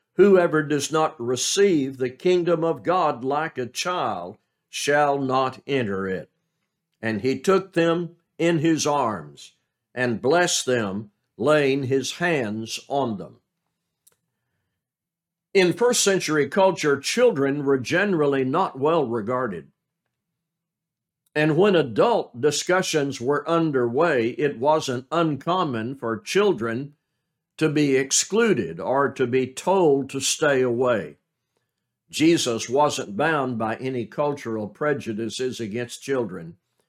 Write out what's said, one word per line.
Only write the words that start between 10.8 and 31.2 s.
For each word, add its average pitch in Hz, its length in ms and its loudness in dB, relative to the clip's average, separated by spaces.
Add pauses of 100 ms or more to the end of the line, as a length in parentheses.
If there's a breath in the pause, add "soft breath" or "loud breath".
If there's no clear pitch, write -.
laying 139 480 2
his 131 280 -2
hands 113 760 -4
on 123 280 -2
them. 85 200 -14 (2250)
In 180 200 4
first 240 300 2
century 156 460 2
culture, 160 500 2
children 143 640 2
were 135 140 2
generally 147 640 0
not 147 340 -2
well 151 280 2
regarded. 113 640 -4 (1600)
And 151 220 2
when 196 180 4
adult 151 640 0
discussions 147 800 0
were 143 280 -2
underway, 135 800 2
it 135 280 -2
wasn't 135 520 0
uncommon 151 840 -2
for 113 220 -6
children 139 760 -2 (640)
to 156 100 2
be 143 280 2
excluded 135 840 0
or 127 300 0
to 135 160 -2
be 127 200 0
told 143 640 2
to 135 100 -8
stay 135 420 0
away. 117 540 -2 (920)